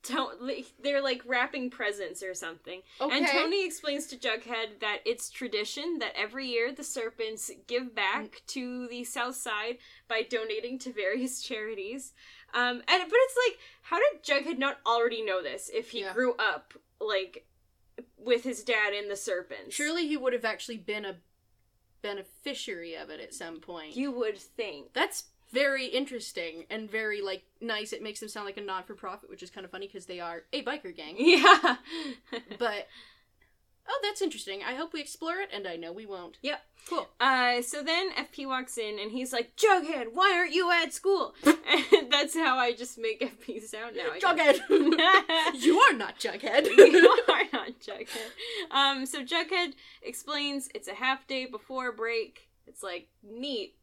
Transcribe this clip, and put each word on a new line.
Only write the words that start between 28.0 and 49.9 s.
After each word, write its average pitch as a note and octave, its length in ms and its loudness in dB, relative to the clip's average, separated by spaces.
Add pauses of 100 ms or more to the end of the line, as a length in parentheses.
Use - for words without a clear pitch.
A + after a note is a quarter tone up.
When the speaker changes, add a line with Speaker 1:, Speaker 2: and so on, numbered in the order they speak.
Speaker 2:
makes G#3+ 180 -10
them G#3+ 80 -12
sound G#3 180 -10
like G3 100 -10
a G#3+ 60 -10
not-for-profit, G3 680 -10
which - 120 -18
is F3+ 80 -18
kinda F#3 180 -16
funny G3 200 -12
'cause F#3 180 -16
they F3+ 140 -10
are E3+ 320 -10
a C4+ 120 -4
biker C4+ 300 -8
gang. D#3+ 220 -14
Speaker 1:
<laughs> - 20 -10
Yeah. D4+ 580 8 (800)
Speaker 2:
But, G#3 300 -4 (1000)
oh, C5 140 -2
that's G#4 180 -4
interesting. G#3 440 -6
I B3 100 -6
hope D#4+ 180 -8
we D#4 80 -8
explore E4 360 -6
it, G4 160 -6
and G4+ 140 -8
I E4 100 -8
know E3+ 160 -10
we G#3+ 140 -14
won't. F#3 360 -12
Speaker 1:
Yep. C#4+ 180 -4 (260)
Speaker 2:
Cool. - 220 -6 (120)
Speaker 1:
Uh, B3 420 4
so D4 200 -6
then E4+ 340 0
F C#4+ 160 -6
P C#4 120 -10
walks B3+ 320 -6
in, G#3 220 -6
and G#3+ 120 -6
he's B3+ 220 -6
like, A#3 240 -4
"Jughead, D#4+ 560 4
why F#4+ 240 6
aren't F4 160 2
you F4 180 2
at E4+ 220 2
school?" F#4+ 480 0
<laughs> - 40 -14 (500)
And C#4 180 4
that's C#4+ 220 2
how C#4 240 2
I A#3+ 160 2
just A#3+ 240 -10
make A3 240 -4
F - 180 -6
P G#3+ 200 -10
sound A3 360 -12
now, F4 160 -4
I F4+ 60 -8
Speaker 2:
Jughead! D#4+ 800 6
Speaker 1:
guess. E4 680 4
<laughs> - 0 -
Speaker 2:
You E4 140 8
are B4 160 10
not G#3+ 240 -6
Jughead! A#3 480 0
<laughs> - 100 6
Speaker 1:
You E4+ 320 12 (240)
are C4+ 200 2
not - 280 -6
Jughead. - 500 -10 (400)
Um, C#4 360 2
so C#4 180 -8
Jughead E4+ 480 -2 (300)